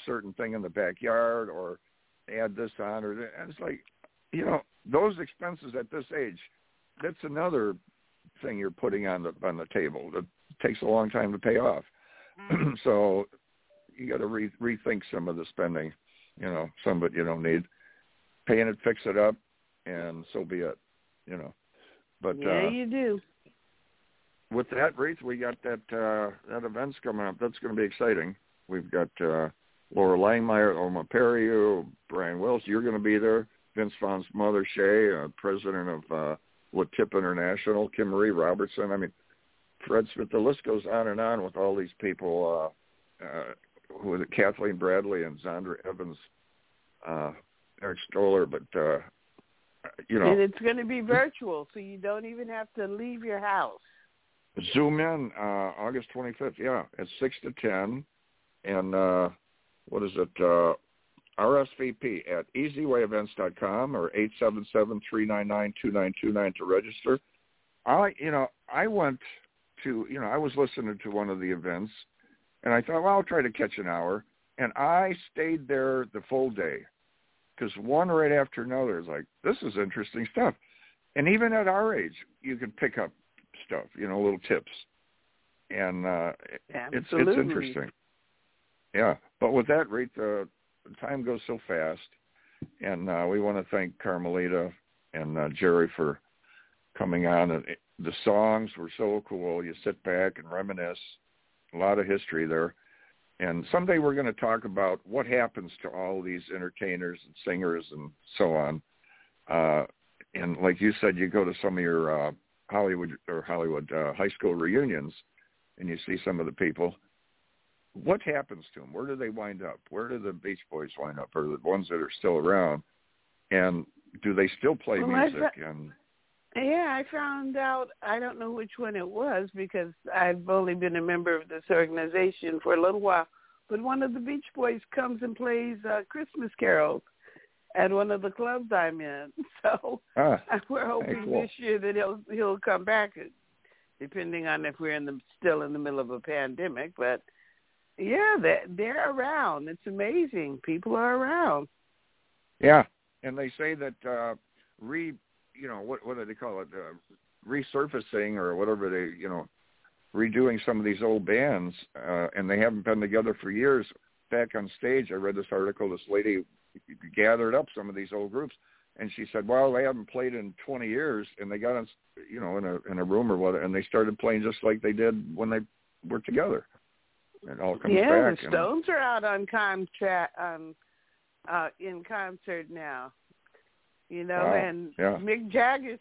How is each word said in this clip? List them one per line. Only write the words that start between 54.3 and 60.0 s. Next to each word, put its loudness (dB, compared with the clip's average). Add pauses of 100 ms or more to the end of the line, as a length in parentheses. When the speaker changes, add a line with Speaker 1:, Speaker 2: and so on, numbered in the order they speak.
Speaker 1:
Zoom 4
in, -2
uh, -2
August -6
twenty-fifth, -8
yeah, -2 (140)
at -8 (120)
six -2
to -8
ten, -2 (640)
and, 0
uh, 4 (600)
what -2